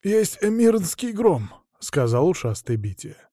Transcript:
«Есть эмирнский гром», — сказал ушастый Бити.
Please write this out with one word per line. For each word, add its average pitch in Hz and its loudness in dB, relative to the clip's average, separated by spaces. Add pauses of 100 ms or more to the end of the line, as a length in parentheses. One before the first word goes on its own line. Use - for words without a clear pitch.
«Есть 208 0
эмирнский 226 2
гром», — 196 0 (280)
сказал 123 0
ушастый 120 -4
Бити. 104 -8 (180)